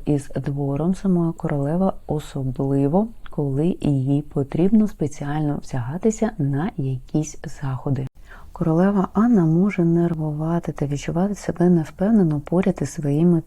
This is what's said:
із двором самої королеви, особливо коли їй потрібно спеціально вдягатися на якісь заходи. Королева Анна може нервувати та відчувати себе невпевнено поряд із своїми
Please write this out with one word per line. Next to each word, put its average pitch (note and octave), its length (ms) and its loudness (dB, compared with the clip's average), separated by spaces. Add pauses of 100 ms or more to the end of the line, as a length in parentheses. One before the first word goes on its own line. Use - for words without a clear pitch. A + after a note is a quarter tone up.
із C#3+ 240 0
двором C#3+ 680 -2
самої F3 380 0
королеви, D#3 600 0 (140)
особливо C#3 1000 0 (220)
коли D3 500 0
їй C#3 420 2
потрібно G3 680 2
спеціально D3 760 -4
вдягатися E3 760 -2
на C#3 380 0
якісь C3+ 600 -4 (240)
заходи. C3 440 -4 (480)
Королева F#3 580 2
Анна G#3+ 320 4
може F3 400 4
нервувати E3 880 0
та D3 140 -4
відчувати D#3+ 480 -2
себе E3+ 340 0
невпевнено F3 720 2
поряд F3 400 0
із C#3+ 120 -4
своїми D#3+ 540 2